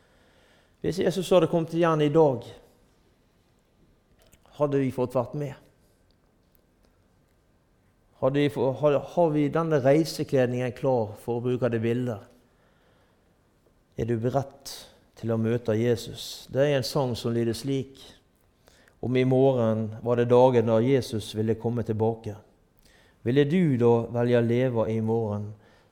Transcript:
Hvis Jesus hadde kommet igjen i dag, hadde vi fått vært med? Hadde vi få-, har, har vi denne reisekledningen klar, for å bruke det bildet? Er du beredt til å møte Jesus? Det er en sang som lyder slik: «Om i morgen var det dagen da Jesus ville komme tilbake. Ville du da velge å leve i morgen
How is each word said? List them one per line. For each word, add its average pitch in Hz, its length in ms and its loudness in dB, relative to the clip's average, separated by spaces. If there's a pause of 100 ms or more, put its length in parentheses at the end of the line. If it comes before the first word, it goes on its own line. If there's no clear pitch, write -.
(840)
Hvis 165 200 -4
Jesus 190 280 -2
hadde 165 200 4
kommet 165 240 -2
igjen 165 280 2
i 147 100 2
dag, 143 320 2 (2250)
hadde 139 240 0
vi 131 120 0
fått 123 200 -2
vært 127 240 -4
med? 139 160 -8 (2750)
Hadde 139 240 0
vi 143 80 2
få-, 139 300 -2
har, 147 180 2 (160)
har 170 160 2
vi 151 240 0
denne 160 300 0
reisekledningen 131 880 0
klar, 117 480 -2
for 120 160 -4
å 117 60 -6
bruke 127 260 0
det 117 140 0
bildet? 120 420 -4 (1700)
Er 127 80 -4
du 117 160 -2
beredt 127 500 -6 (460)
til 113 160 -4
å 113 40 -2
møte 113 360 0
Jesus? 113 760 -4
Det 131 120 0
er 147 160 2
en 127 80 -4
sang 127 320 -2
som 117 160 -4
lyder 117 240 0
slik: 135 400 -6 (1040)
«Om 123 160 -2
i 127 80 2
morgen 123 600 2 (140)
var 120 160 0
det 120 120 2
dagen 123 400 6
da 113 120 4
Jesus 120 520 -2
ville 110 240 -2
komme 117 280 -4
tilbake. 110 500 -4 (920)
Ville 139 200 4
du 156 320 2
da 117 140 6 (220)
velge 120 240 2
å 117 80 2
leve 120 440 0
i 110 120 -2
morgen 107 480 -2 (420)